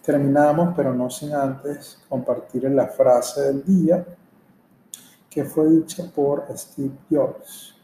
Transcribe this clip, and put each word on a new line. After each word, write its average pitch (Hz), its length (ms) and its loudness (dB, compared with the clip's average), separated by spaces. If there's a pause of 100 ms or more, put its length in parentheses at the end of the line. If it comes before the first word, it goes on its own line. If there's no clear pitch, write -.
terminamos, 147 720 2
pero 135 180 0
no 123 160 -4
sin 147 240 -10
antes 139 720 -6
compartir 123 640 -4
la 131 160 2
frase 127 540 2
del 139 240 -2
día, 180 400 4 (1200)
que 147 140 -4
fue 156 260 0
dicha 165 340 2 (120)
por 143 300 -2 (100)
Steve - 400 -10 (140)
Jobs - 760 -4